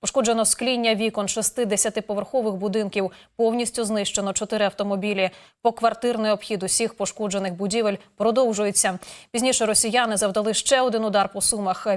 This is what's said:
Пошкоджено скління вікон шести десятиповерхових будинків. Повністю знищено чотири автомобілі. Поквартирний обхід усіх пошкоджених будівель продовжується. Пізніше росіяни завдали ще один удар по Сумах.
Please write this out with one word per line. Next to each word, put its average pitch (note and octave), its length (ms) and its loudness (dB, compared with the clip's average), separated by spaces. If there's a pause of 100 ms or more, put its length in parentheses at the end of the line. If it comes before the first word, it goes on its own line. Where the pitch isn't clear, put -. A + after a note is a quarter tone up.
Пошкоджено A3+ 440 0
скління A#3+ 500 0
вікон G#3 340 -2
шести A3+ 360 -2
десятиповерхових G#3 920 -2
будинків. G3 580 -2 (240)
Повністю A#3 480 0
знищено G3+ 480 -2
чотири G#3+ 320 0
автомобілі. G3 680 0 (320)
Поквартирний A3+ 680 2
обхід G3+ 320 -2
усіх A3+ 320 -2
пошкоджених G3 600 -4
будівель G3+ 420 0 (200)
продовжується. G#3 840 2 (320)
Пізніше A#3+ 360 0
росіяни A3 500 2
завдали G#3 380 0
ще - 260 2
один A3+ 240 0
удар G3 240 2
по G3+ 120 -8
Сумах. G3 460 -2 (100)